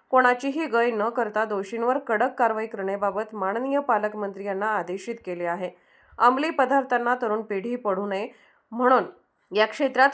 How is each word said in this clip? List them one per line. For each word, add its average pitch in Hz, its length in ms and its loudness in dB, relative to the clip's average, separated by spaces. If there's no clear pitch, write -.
कोणाचीही 262 540 2
गय 233 260 2
न 214 180 -2
करता 220 360 -2
दोषींवर 226 520 -2
कडक 262 400 0
कारवाई 220 300 0
करण्याबाबत 202 680 -4
माननीय 233 440 -2
पालकमंत्री 208 640 -2
यांना 202 240 -4
आदेशित 196 460 -4
केले 175 200 -6
आहे. 175 240 -4
अंमली 269 300 4
पदार्थांना 254 720 2
तरुण 220 200 0
पिढी 214 340 -6
पडू 202 300 -2
नये 202 220 -4
म्हणून 240 320 4
या 208 140 4
क्षेत्रात 262 480 4